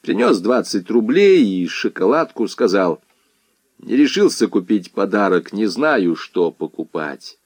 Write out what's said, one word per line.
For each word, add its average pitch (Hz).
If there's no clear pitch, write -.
Принес 104
двадцать 104
рублей 143
и 92
шоколадку, 117
сказал: 92
«Не -
решился 139
купить 98
подарок, 98
не 107
знаю, 104
что 85
покупать». -